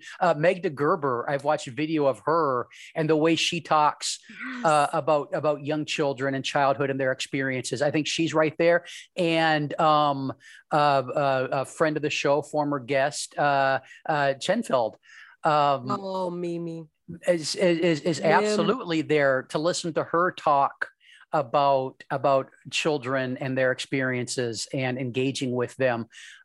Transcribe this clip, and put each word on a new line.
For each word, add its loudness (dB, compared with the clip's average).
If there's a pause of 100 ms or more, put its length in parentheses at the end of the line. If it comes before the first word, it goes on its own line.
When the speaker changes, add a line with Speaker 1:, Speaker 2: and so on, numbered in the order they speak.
(200)
Speaker 1:
uh, 4
Magda 2
Gerber, -2
I've -4
watched -2
a -12
video -2
of 0
her 0 (280)
and 0
the 4
way 4
she -2
talks, 0 (100)
Speaker 2:
Yes. -8
Speaker 1:
uh, 4
about, 0
about -2
young -2
children -2
and -4
childhood 2
and -2
their 0
experiences. -4
I 2
think 0
she's -2
right 2
there. 4 (300)
And, 0
um, 2 (380)
uh, 2
uh, 2
a -2
friend 0
of -8
the 0
show, 0
former -2
guest, -2
uh, 2 (280)
uh, 2
Chenfeld, 0 (480)
um, 2
Speaker 2:
Oh, -4
Mimi. -6 (420)
Speaker 1:
is, 0
is, 2
is, 2
is -2
Speaker 2:
Mim. 4
Speaker 1:
absolutely 2
there 2
to -2
listen -2
to 0
her 0
talk 0 (440)
about, 0
about 2 (200)
children -2
and -4
their 2
experiences -4
and -2
engaging -4
with -4
them. 0 (380)